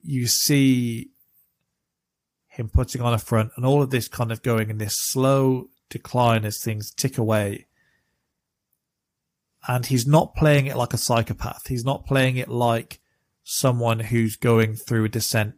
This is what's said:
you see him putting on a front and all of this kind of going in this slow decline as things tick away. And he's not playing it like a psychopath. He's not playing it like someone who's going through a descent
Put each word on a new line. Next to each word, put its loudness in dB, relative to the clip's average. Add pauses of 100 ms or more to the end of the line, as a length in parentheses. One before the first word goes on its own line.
you -4
see 2 (1400)
him -10
putting 0
on 2
a 0
front 0
and -2
all 4
of -2
this -2
kind -4
of -8
going 0
in -6
this -6
slow 0 (220)
decline 2
as -6
things -6
tick -4
away. 0 (2000)
And -2
he's 0
not 2
playing 4
it -6
like -2
a -4
psychopath. -2
He's -6
not -4
playing 2
it -6
like -2 (420)
someone 0
who's 0
going 2
through -2
a -2
descent -2